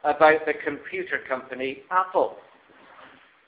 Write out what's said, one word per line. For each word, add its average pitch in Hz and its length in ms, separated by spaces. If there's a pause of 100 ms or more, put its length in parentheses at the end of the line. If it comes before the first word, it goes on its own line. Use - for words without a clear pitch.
about 156 420
the 151 80 (100)
computer 147 540 (100)
company 131 600
Apple. 185 460 (1120)